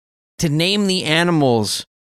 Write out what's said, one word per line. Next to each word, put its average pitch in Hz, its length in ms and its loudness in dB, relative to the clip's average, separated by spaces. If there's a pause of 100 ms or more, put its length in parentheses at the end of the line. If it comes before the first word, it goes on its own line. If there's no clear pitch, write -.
(380)
to 170 100 -2
name 185 380 0
the 185 180 -2
animals, 151 800 0 (340)